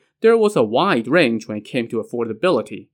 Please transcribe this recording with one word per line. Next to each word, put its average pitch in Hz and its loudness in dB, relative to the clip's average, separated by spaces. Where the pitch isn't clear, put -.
there 226 4
was 208 2
a 139 4
wide 120 0
range 120 2
when 107 -8
it 104 -12
came 117 -6
to 113 -4
affordability. 113 -4